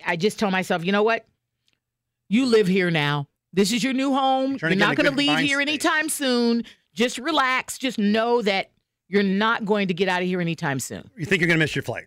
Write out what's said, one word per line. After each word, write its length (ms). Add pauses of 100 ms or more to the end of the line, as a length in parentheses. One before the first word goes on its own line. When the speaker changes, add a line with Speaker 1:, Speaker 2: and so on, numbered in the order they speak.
Speaker 1:
I 100
just 220
tell 120
myself, 340
"You 80
know 100
what? 220 (1040)
You 180
live 200
here 240
now. 380 (260)
This 180
is 100
your 120
new 200
home. 440
Speaker 2:
Trying 20
Speaker 1:
You're 100
Speaker 2:
to 60
get 20
Speaker 1:
not 80
Speaker 2:
in 60
a 40
Speaker 1:
gonna 140
Speaker 2:
good 80
Speaker 1:
leave 100
Speaker 2:
mind 180
Speaker 1:
here 140
Speaker 2:
state. 80
Speaker 1:
anytime 420
soon. 540 (300)
Just 240
relax. 600
Just 200
know 440
that 280 (380)
you're 140
not 440
going 220
to 60
get 140
out 140
of 60
here 120
anytime 400
soon." 380
Speaker 2:
You 80
think 160
you're 60
gonna 100
miss 180
your 60
flight. 240